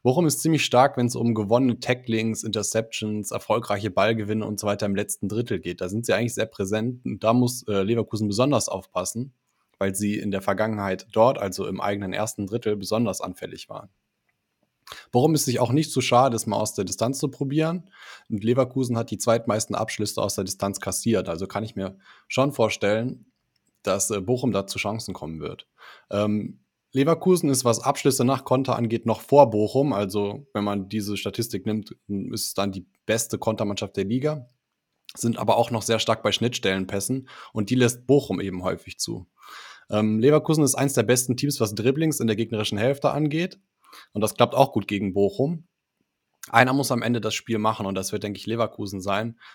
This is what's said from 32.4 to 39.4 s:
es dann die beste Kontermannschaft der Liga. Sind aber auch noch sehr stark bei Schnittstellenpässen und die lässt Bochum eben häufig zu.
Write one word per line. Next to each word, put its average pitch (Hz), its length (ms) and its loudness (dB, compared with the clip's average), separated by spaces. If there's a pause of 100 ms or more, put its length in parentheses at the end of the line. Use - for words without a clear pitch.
es - 80 -10
dann 98 180 -2
die 95 120 -10 (220)
beste 113 320 -2
Kontermannschaft 104 580 -4
der 98 80 -2
Liga. 131 440 -2 (680)
Sind - 240 -2
aber 107 180 2
auch 113 140 2
noch 113 120 -2
sehr 113 180 2
stark - 240 0
bei 104 80 2
Schnittstellenpässen 101 960 -2 (240)
und 104 180 -2
die 127 60 2
lässt 123 320 2
Bochum 135 320 4
eben 92 240 -6
häufig 90 340 -6
zu. 107 300 -8 (600)